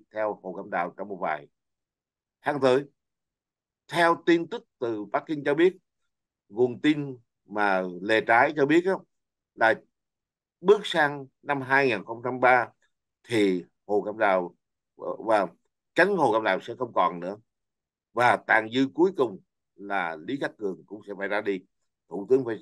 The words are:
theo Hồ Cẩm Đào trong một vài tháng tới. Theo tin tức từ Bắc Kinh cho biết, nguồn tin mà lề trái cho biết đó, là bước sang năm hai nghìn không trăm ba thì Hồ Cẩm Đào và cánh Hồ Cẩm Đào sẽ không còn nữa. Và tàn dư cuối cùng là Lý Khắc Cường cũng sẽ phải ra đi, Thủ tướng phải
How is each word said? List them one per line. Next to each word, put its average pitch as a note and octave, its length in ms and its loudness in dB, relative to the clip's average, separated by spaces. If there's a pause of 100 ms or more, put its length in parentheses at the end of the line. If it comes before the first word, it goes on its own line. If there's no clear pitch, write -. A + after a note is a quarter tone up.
(100)
theo G#2+ 320 -6
Hồ F#2 120 -12
Cẩm G2 160 -12
Đào F2 260 -4
trong G2 120 -10
một G2 120 -10
vài D#2 280 -6 (920)
tháng C#3+ 180 -4
tới. C3 240 4 (1040)
Theo E3+ 380 2
tin E3+ 200 2
tức F#3+ 180 -12 (140)
từ A2 260 -6
Bắc C3+ 220 -6
Kinh D3 180 -8
cho C#3+ 100 0
biết, F3+ 220 2 (720)
nguồn A#2 320 -2
tin C#3+ 380 0 (260)
mà G2+ 380 0 (200)
lề A2 180 2
trái A#2+ 360 4
cho C#3+ 100 2
biết D#3 140 4
đó, F#3 200 -2 (540)
là A2+ 260 2 (800)
bước G3 240 4
sang D3 420 0 (160)
năm C3+ 200 -4
hai C3+ 260 4
nghìn G#2 160 -2
không A#2 200 -12
trăm B2 160 -6
ba B2 280 4 (600)
thì G2 360 0 (220)
Hồ G2+ 160 0
Cẩm G#2 160 -8
Đào F#2 360 0 (420)
và F#2+ 500 -2 (480)
cánh F#3+ 220 2
Hồ C3+ 160 2
Cẩm A2 120 0
Đào F#2+ 160 0
sẽ A#2 180 -14
không - 140 -10
còn F2 280 -2
nữa. F#2 160 -10 (760)
Và A#2 240 2
tàn A2 340 0
dư C3+ 240 0
cuối F#3 220 2
cùng A2 240 -2 (340)
là F#2 420 -6
Lý G2+ 240 -10
Khắc D#3 160 -6
Cường F#2 300 -8
cũng G#2+ 200 -16
sẽ G2+ 120 -14
phải G2 100 -6
ra G2+ 120 -4
đi, G2+ 200 -4 (480)
Thủ G3 220 -10
tướng C3 140 4
phải A#2 180 -6